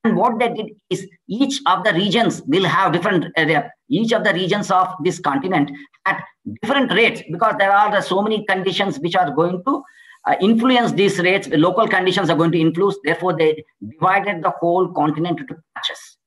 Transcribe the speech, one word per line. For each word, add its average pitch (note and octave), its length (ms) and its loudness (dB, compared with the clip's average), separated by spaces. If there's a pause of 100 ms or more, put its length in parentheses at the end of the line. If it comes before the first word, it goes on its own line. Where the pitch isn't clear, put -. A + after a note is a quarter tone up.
And G3 120 2
what A3+ 220 0
they B3 140 0
did G#3+ 140 -8 (240)
is F#3 180 -6 (200)
each B3 380 -2
of F3+ 160 2
the G#3 120 0
regions F3+ 520 0
will F3 180 2
have E3+ 280 2
different, F3 340 0 (120)
uh, D#3 240 2 (260)
each A3+ 240 0
of A3 100 0
the G3 120 0
regions F#3 360 -2
of F#3 320 2
this D#3+ 160 -2
continent C#3 520 -2 (340)
at - 180 -2 (380)
different C4 320 0
rates, G3+ 300 2 (100)
because G#3+ 260 0
there G3 140 2
are G#3 300 4
so F#3+ 180 0
many G#3+ 240 -2
conditions F#3+ 560 0
which E3+ 160 -2
are F3 140 2
going F3 340 0
to, C#4+ 180 -2 (440)
uh, - 160 2
influence A3+ 500 2
these F#3+ 280 2
rates. F#3+ 280 0
Local F3+ 400 2
conditions F#3 400 0
are D#3+ 80 2
going E3 160 2
to E3+ 60 0
influence. E3 460 2
Therefore, E3+ 300 0
they D#3 300 0 (280)
divided F#3 500 0
the E3+ 180 0
whole F3 280 2
continent D#3 520 -2
into - 160 -14 (180)
patches. - 520 -12